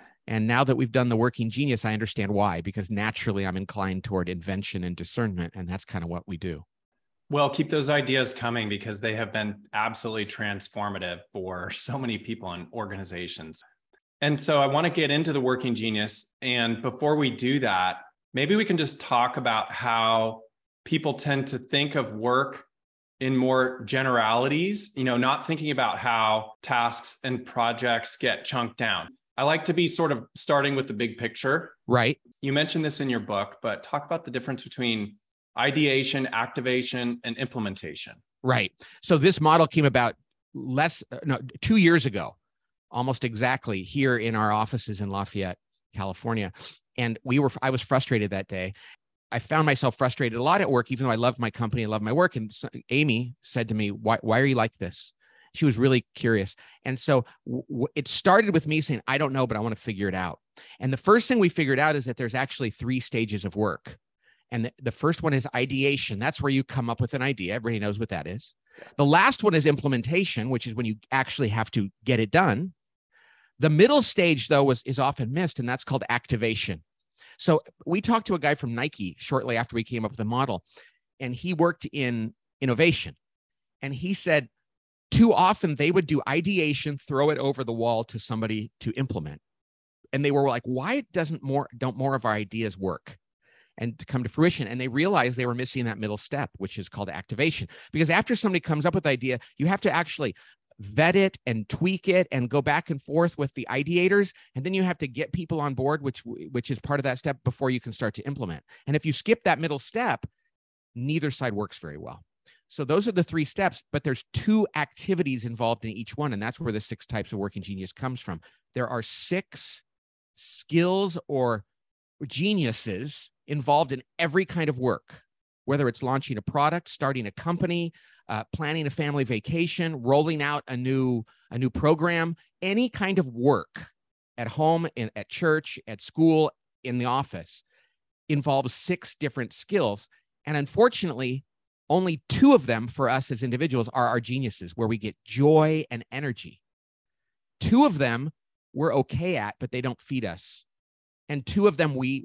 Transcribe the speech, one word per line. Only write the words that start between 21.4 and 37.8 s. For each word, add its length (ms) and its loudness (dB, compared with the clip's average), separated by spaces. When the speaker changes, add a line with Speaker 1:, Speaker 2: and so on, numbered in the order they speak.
Speaker 2:
to 100 -6
think 360 -2
of 180 -2
work 520 0
in 160 0
more 480 2
generalities, 1120 2
you 80 -2
know, 120 2
not 300 0
thinking 240 -2
about 280 0
how 540 0
tasks 600 0
and 220 -4
projects 720 0
get 280 -2
chunked 340 -4
down. 300 -2
I 60 0
like 240 2
to 60 2
be 160 2
sort 240 0
of 120 -4
starting 400 2
with 120 0
the 80 -8
big 240 -4
picture. 540 -2
Speaker 1:
Right. 320 2
Speaker 2:
You 100 -2
mentioned 320 0
this 160 -2
in 100 -2
your 100 -2
book, 420 -4
but 200 -4
talk 220 -6
about 200 -4
the 60 -12
difference 320 -6
between 540 -2
ideation, 720 2
activation, 920 -2
and 120 -6
implementation. 800 -8